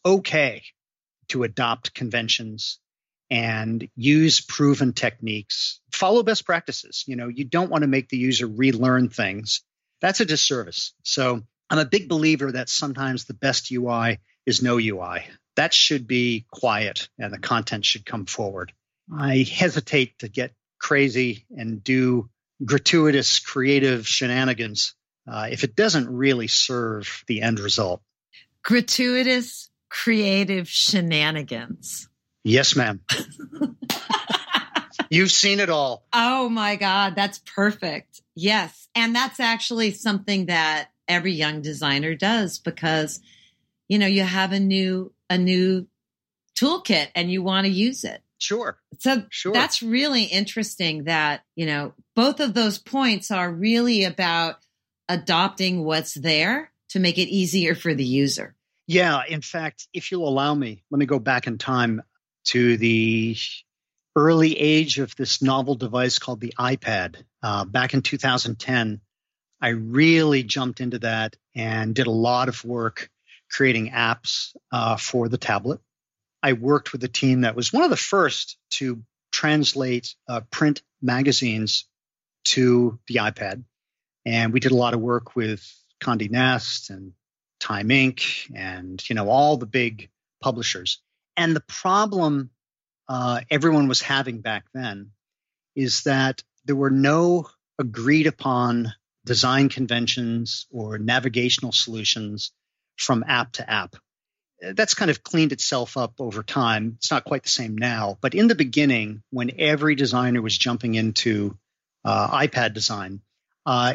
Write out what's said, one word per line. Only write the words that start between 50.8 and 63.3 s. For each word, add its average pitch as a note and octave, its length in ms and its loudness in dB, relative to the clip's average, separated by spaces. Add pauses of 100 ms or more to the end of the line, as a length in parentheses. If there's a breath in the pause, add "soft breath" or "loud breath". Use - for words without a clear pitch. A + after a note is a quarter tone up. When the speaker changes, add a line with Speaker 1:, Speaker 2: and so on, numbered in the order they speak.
Speaker 2:
that, D3+ 400 0 (120)
you E3 100 -2
know, D3 280 -4 (200)
both C4+ 260 2
of B3+ 140 0
those G#3+ 240 0
points A#3+ 520 -2
are F3+ 200 0
really A3 540 2
about E3+ 540 -2 (500)
adopting F3+ 760 0
what's D#3 300 -2
there E3 560 0 (200)
to F#3+ 100 0
make F3 180 2
it F#3 100 0
easier F3 460 2
for E3 200 -2
the C3+ 100 -2
user. C3+ 500 0 (320)
Speaker 1:
Yeah. E3 420 4
In D#3 140 -6
fact, - 500 -10
if - 180 -8
you'll F3 180 -2
allow C#3 260 2
me, A#2+ 360 -4
let C#3 80 0
me C#3+ 80 4
go C#3 120 0
back B2 280 0
in A2+ 120 -4
time A#2+ 440 0 (440)
to A#2+ 300 4
the A2+ 600 2 (800)